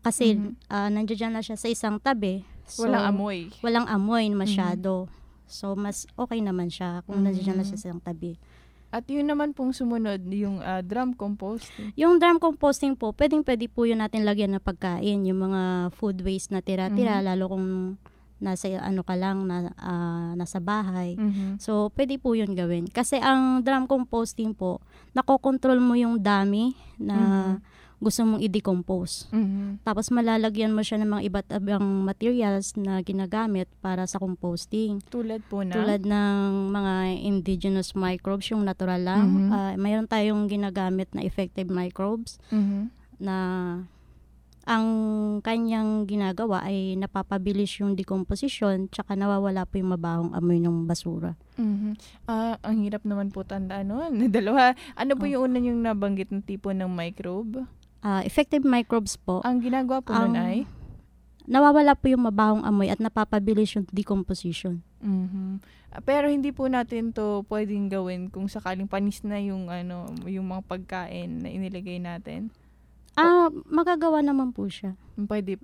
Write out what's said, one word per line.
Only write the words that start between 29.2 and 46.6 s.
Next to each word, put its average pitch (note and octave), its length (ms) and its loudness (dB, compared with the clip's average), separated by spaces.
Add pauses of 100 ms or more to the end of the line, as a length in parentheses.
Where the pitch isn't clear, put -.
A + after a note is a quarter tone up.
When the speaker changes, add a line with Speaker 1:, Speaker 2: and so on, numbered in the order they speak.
Speaker 2:
Mhm. G3+ 560 0
Speaker 1:
Tapos G#3+ 240 -2
malalagyan A3 640 2
mo G#3+ 80 2
siya G#3+ 160 -2
ng G#3+ 160 2
mga G3 160 -2
iba't F#3+ 160 -4 (160)
ibang G3 400 0
materials G3+ 720 0
na G3 240 -2
ginagamit F#3+ 800 -2
para F#3 240 -2
sa F#3 160 -4
composting. F#3+ 880 -4
Speaker 2:
Tulad A3+ 400 -6
po G3+ 160 -4
na? F3+ 80 -2
Speaker 1:
Tulad G#3 320 0
ng G3+ 720 2
mga G3 180 0 (300)
indigenous F#3+ 720 0
microbes, F#3+ 560 -2
yung G#3+ 160 0
natural F#3 320 0
lang. F#3+ 260 4
Speaker 2:
Mhm. G3 240 4
Speaker 1:
Ah, G3 300 0
mayroon G#3+ 320 0
tayong G#3 400 2
ginagamit F#3+ 640 -2
na - 80 -4
effective F#3 480 -4
microbes F#3+ 640 -4 (160)
Speaker 2:
Mhm. G#3 400 0 (320)
Speaker 1:
na F#3+ 140 -2 (1300)
ang A3 220 2 (580)
kanyang A3 640 0
ginagawa G3+ 560 0